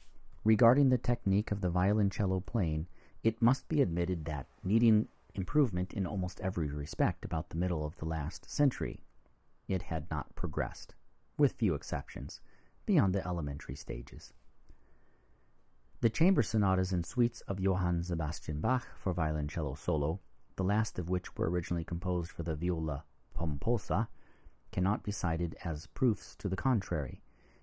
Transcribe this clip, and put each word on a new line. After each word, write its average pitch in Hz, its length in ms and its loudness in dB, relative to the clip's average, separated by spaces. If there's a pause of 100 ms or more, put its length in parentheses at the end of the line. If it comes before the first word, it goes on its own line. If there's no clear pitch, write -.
(440)
regarding 120 460 6
the 127 80 4
technique 104 540 2
of 98 100 0
the 90 80 0
violoncello 95 720 2
playing, 82 460 0 (360)
it - 180 2
must 120 280 2
be - 120 2
admitted 85 440 0
that, 76 220 -6 (140)
needing 110 460 4 (280)
improvement 95 580 0
in 95 120 -2
almost 90 360 -4
every 90 260 0
respect 73 560 -2
about - 260 -4
the - 60 -6
middle 85 300 0
of 78 120 -8
the 82 80 -6
last 80 440 -6
century, - 560 0 (640)
it 95 140 0
had 78 260 -4
not - 260 -6
progressed, - 600 -2 (420)
with 147 160 4
few 92 220 0
exceptions, - 640 -8 (440)
beyond 107 300 4
the 92 100 -2
elementary 76 500 -4
stages. - 580 -12 (1700)
The 117 80 4
chamber 170 320 4
sonatas 95 500 2
and 87 140 0
suites 117 360 0
of 95 200 -6
Johann 90 420 2
Sebastian 78 560 -4
Bach 123 260 0 (120)
for 92 160 -2
violoncello 78 640 -2
solo, 78 420 0 (380)
the 95 60 0
last 107 360 0
of 85 100 -4
which - 280 -4
were 98 120 0
originally 87 360 -2
composed 87 460 -2
for - 120 -8
the 78 120 -2
viola 80 500 -2 (280)
pomposa, 87 760 2 (640)
cannot 95 320 0
be 104 80 -4
cited 82 520 -2
as 78 240 -4
proofs - 480 0
to - 120 -6
the 90 80 0
contrary. 92 680 0 (400)